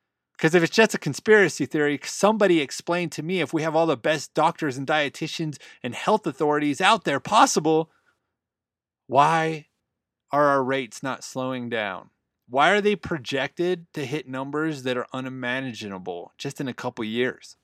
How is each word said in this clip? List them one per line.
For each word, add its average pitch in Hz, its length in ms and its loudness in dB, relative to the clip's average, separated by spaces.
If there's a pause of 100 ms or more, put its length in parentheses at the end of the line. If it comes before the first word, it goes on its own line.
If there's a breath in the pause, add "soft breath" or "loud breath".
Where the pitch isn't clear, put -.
(380)
'Cause 160 180 2
if 170 80 6
it's - 120 -2
just 220 180 6
a - 60 -6
conspiracy 175 680 2
theory, 147 380 -2
somebody 202 580 2
explain 170 480 -4
to - 140 -10
me, 175 180 -2
if 139 120 -4
we 151 80 -2
have 160 140 -2
all 165 100 4
the 147 120 2
best 151 360 -2
doctors 156 440 0
and 135 100 -6
dietitians 151 720 -4 (240 loud breath)
and 123 100 -6
health 214 320 0
authorities 147 540 0
out 208 240 4
there 143 160 0
possible, 160 720 2 (1160)
why 156 600 2 (640)
are 147 160 4
our 139 160 4
rates 131 400 -4
not 131 220 -8
slowing 127 440 -8
down? 104 420 -6 (360)
Why 131 240 4
are 208 100 4
they 208 140 0
projected 170 960 -4
to 147 120 -6
hit 127 240 -8
numbers 139 540 -6
that 127 140 -2
are 123 160 -4
unimaginable 120 1200 -8
just - 220 -10
in 143 100 -6
a 113 40 -8
couple 123 300 -8
years? 117 600 -6